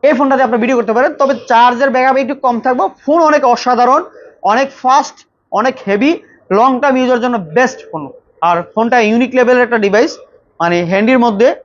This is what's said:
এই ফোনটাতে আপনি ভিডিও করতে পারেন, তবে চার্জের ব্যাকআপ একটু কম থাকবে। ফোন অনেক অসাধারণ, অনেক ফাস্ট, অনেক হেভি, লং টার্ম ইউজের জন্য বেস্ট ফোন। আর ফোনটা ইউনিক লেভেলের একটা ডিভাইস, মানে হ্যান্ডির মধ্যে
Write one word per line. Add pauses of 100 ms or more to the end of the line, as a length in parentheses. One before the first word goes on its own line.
এই
ফোনটাতে
আপনি
ভিডিও
করতে
পারেন, (100)
তবে (140)
চার্জের
ব্যাকআপ
একটু (100)
কম
থাকবে। (200)
ফোন (120)
অনেক (100)
অসাধারণ, (420)
অনেক (140)
ফাস্ট, (360)
অনেক (120)
হেভি, (460)
লং (100)
টার্ম
ইউজের
জন্য (200)
বেস্ট
ফোন। (460)
আর (160)
ফোনটা
ইউনিক
লেভেলের
একটা
ডিভাইস, (480)
মানে (140)
হ্যান্ডির
মধ্যে (160)